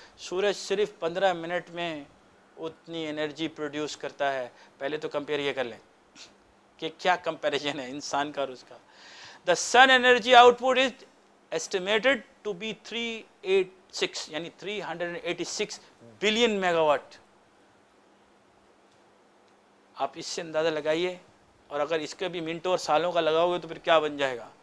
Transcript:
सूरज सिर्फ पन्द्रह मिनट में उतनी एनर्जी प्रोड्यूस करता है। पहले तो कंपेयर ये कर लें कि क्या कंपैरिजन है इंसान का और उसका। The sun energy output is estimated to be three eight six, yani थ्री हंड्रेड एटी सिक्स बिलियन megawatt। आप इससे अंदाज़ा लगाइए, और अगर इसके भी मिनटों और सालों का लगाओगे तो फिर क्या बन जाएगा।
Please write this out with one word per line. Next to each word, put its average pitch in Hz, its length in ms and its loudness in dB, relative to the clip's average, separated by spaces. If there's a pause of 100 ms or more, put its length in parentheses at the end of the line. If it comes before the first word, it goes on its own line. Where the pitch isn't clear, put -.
(180)
सूरज 185 380 -2
सिर्फ 202 440 -4
पन्द्रह 180 340 0
मिनट 170 360 -8
में 165 360 -8 (520)
उतनी 160 460 -10
एनर्जी 151 440 -6
प्रोड्यूस 151 480 -8
करता 143 340 -4
है। 127 220 -6 (280)
पहले 143 180 -4
तो 156 100 -8
कंपेयर 147 320 -4
ये 139 120 -2
कर 127 120 -2
लें 113 160 -12 (960)
कि 160 100 -8
क्या 180 280 0
कंपैरिजन 147 640 -4
है 127 100 -10
इंसान 143 420 -4
का 143 100 -6
और 131 80 -4
उसका। 123 300 -20 (640)
The 170 140 2 (160)
sun 254 140 10 (120)
energy 247 340 6
output 247 440 8
is 262 140 2 (600)
estimated 202 640 0 (300)
to 208 80 -4
be 214 200 -8 (120)
three 226 340 -8 (240)
eight 190 560 -2
six, - 320 -6
yani 160 180 -8 (100)
थ्री 202 200 -8
हंड्रेड 170 360 -6
एटी 170 280 -6
सिक्स - 360 -8 (400)
बिलियन 220 300 4
megawatt। 165 640 2 (2750)
आप 139 200 -6
इससे - 240 -8
अंदाज़ा 160 280 0
लगाइए, 160 500 -2 (500)
और 147 100 -4
अगर 156 200 0
इसके 165 280 -6
भी 175 120 -6
मिनटों 165 320 -4
और 175 60 2
सालों 165 340 0
का 170 80 2
लगाओगे 165 380 2
तो 170 100 -10
फिर 160 100 -12
क्या 165 220 6
बन 151 160 -4
जाएगा। 131 340 -4 (120)